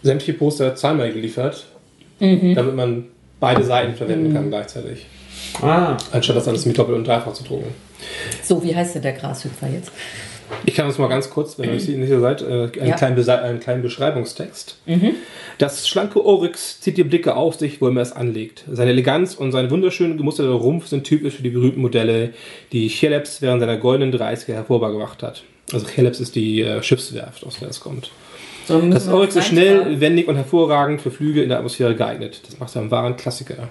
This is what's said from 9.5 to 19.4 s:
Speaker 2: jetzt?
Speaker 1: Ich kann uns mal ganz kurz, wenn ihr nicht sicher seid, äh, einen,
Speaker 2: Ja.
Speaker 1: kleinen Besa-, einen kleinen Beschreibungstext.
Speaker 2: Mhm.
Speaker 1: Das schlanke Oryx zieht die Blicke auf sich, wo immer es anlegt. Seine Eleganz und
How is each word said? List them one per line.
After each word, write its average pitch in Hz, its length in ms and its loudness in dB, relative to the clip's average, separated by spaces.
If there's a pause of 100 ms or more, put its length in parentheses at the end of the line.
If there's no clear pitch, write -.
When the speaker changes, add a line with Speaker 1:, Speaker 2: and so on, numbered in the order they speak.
Speaker 2:
jetzt? 165 220 -8 (760)
Speaker 1:
Ich - 120 0
kann 151 100 0
uns 139 100 -2
mal 135 120 2
ganz 135 200 0
kurz, - 300 -6
wenn 120 120 -4
ihr - 40 -2
nicht 104 120 -4
sicher 131 340 2
seid, 131 200 2
äh, - 40 -6 (340)
einen, 131 120 -2
Speaker 2:
Ja. - 60 2
Speaker 1:
kleinen 127 200 2
Besa-, 123 260 2
einen 120 160 -4
kleinen 123 240 -4
Beschreibungstext. - 960 -6 (100)
Speaker 2:
Mhm. 180 280 2 (440)
Speaker 1:
Das - 300 0
schlanke 202 360 0
Oryx 175 560 2
zieht 165 180 -2
die 180 40 4
Blicke 160 320 2
auf 165 220 0
sich, 147 240 -4
wo 127 80 4
immer 123 140 2
es 123 100 -4
anlegt. 110 580 -6
Seine 123 220 2
Eleganz 143 420 2
und 135 160 -4